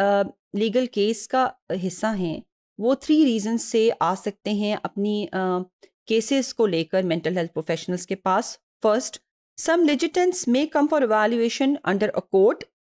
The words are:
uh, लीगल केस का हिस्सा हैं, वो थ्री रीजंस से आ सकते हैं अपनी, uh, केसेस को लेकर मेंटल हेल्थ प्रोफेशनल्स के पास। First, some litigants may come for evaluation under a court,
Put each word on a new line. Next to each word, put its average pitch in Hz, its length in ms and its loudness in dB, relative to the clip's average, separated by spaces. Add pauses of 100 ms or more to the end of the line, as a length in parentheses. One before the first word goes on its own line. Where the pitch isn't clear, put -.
uh, 202 280 2 (260)
लीगल 226 320 0
केस 220 400 -2
का 262 280 -2 (180)
हिस्सा 190 380 -4
हैं, 175 320 -4 (380)
वो 247 140 2
थ्री 311 300 2
रीजंस 226 400 0
से 226 260 2
आ 175 240 0
सकते 202 400 -6
हैं 208 300 -2
अपनी, 208 500 -4
uh, 185 300 -2 (440)
केसेस 226 440 0
को 226 140 0
लेकर 175 360 0
मेंटल 170 340 -2
हेल्थ 170 140 -2
प्रोफेशनल्स 170 560 -6
के 196 80 -6
पास। 190 460 -2 (260)
First, 220 320 0 (420)
some 339 280 2
litigants 349 600 0
may 277 200 2
come 294 200 2
for 311 140 2
evaluation 233 760 2 (120)
under 196 220 0
a - 120 -4 (120)
court, 202 300 4 (220)